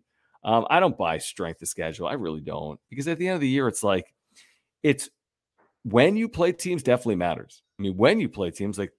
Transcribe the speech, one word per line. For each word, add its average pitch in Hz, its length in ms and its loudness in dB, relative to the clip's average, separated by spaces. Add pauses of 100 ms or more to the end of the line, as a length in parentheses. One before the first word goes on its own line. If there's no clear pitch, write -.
(440)
Um, 113 260 2
I 165 100 4
don't 175 180 2
buy 82 200 0
strength 82 440 -8
of - 60 -8
schedule. 82 400 -6
I 139 60 -4
really 82 260 -6
don't. 76 400 -10 (100)
Because 139 160 -8
at 165 120 -4
the 180 100 -2
end 185 80 0
of 156 40 -2
the 139 80 2
year, 131 200 2
it's - 160 -2
like, 95 280 0 (720)
it's 139 260 2 (760)
when 127 320 6
you 226 120 0
play 175 240 2
teams 175 300 -4
definitely 123 340 2
matters. - 460 -4 (160)
I 101 40 -8
mean, 95 140 -4
when 156 240 4
you 139 80 0
play 90 220 -4
teams 101 280 -6
like 98 200 -6